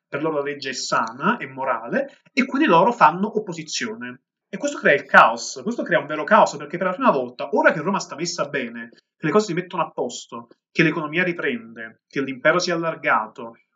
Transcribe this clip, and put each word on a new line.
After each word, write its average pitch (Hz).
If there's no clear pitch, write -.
per 143
loro 160
la 139
legge 139
è -
sana, 143
è 294
morale, -
e 262
quindi 277
loro 185
fanno 196
opposizione. 127
E 196
questo 285
crea 170
il -
caos, 127
questo 240
crea 160
un 143
vero 151
caos, 208
perché 151
per 190
la 196
prima 240
volta, 135
ora 143
che 156
Roma 185
sta -
messa 156
bene, 117
che -
le 147
cose 214
si 170
mettono 175
a -
posto, -
che -
l'economia 156
riprende, 113
che 143
l'impero 135
si 180
è 170
allargato, 131